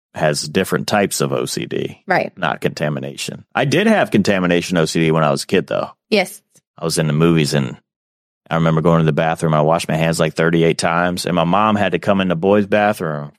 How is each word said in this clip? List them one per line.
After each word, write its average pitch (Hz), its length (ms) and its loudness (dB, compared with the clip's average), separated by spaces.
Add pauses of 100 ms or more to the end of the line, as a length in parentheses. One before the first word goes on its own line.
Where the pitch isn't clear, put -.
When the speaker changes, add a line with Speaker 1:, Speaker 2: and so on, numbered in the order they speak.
(140)
Speaker 1:
has 76 340 -2
different 87 400 -2
types 101 320 0
of 69 120 -2
O 62 140 -2
C - 200 -8
D. - 400 -8
Speaker 2:
Right. 175 300 -4
Speaker 1:
Not 80 240 -4
contamination. 69 840 -6 (100)
I 131 100 0
did 151 220 2
have 196 240 2
contamination 92 680 2
O 80 80 4
C 82 160 -2
D 80 120 2
when 80 120 2
I 73 60 2
was 69 140 -2
a - 20 -20
kid, 85 200 0
though. - 240 -4 (200)
Speaker 2:
Yes. 196 320 -2 (380)
Speaker 1:
I - 40 -10
was 80 120 -2
in 80 120 0
the 73 40 0
movies, 78 420 2
and 65 220 -2 (720)
I 80 60 -4
remember 82 280 2
going 82 180 4
to 80 40 2
the 78 80 2
bathroom. 80 400 0
I 76 100 2
washed 80 260 0
my 80 80 -2
hands, 82 240 0
like, 80 140 0
thirty-eight 82 440 2
times, 87 480 -2
and 87 80 -2
my 85 80 2
mom 101 320 2
had 101 180 0
to 87 60 0
come 98 220 0
in 92 80 0
the 87 80 0
boys' 98 300 2
bathroom 92 720 -2